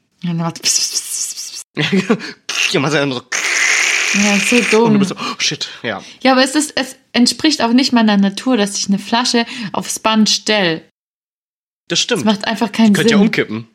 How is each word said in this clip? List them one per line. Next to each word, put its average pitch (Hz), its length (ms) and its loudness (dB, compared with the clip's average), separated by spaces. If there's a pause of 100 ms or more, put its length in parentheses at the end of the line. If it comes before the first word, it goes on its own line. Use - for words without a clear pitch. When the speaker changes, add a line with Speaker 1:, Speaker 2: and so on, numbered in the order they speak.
(240)
Speaker 1:
Ja, 175 60 -4
dann 170 80 -2
macht 165 260 -6
pss, - 100 0
pss, - 280 -4
pss, - 340 -8
pss, - 280 -14 (840)
pss. - 0 -
Speaker 2:
<laughs> - 260 -2
Ja, 175 60 2
man 143 100 0
sagt 143 140 0
dann 139 80 -2
so 123 100 -6 (1000)
Speaker 1:
Ja, 202 160 2
so 240 220 2 (100)
dumm. 220 140 4
Speaker 2:
und 220 80 4
du 208 60 4
bist 190 100 0
so, - 80 -8
oh, - 220 -8
shit, - 280 -4 (160)
ja. 101 180 -4 (220)
Speaker 1:
Ja, 262 80 4
aber 262 120 4
es 269 120 -2
ist, 302 220 0
es 262 180 -4 (160)
entspricht 247 500 2
auch 233 120 2
nicht 262 180 4
meiner 220 240 4
Natur, 202 400 2
dass 202 220 0
ich - 100 -6
eine 196 100 2
Flasche 233 480 0 (280)
aufs - 260 -6
Band 220 300 2
stell. 185 580 0 (1000)
Speaker 2:
Das 165 120 -2
stimmt. 202 260 -2
Speaker 1:
Das - 0 -
macht 208 220 0
einfach 226 240 -2
keinen 220 220 4
Speaker 2:
Könnt 180 160 2
Speaker 1:
Sinn. 214 100 4
Speaker 2:
ja 196 40 6
umkippen. 113 520 -2